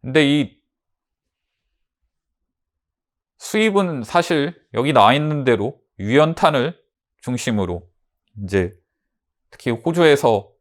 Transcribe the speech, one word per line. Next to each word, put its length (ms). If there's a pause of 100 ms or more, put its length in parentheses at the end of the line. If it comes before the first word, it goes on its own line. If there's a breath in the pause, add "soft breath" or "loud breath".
근데 280
이 320 (2750)
수입은 640
사실 580 (120)
여기 180
나와 220
있는 320
대로 340 (200)
유연탄을 760 (440)
중심으로 680 (540)
이제 300 (760)
특히 220
호주에서 880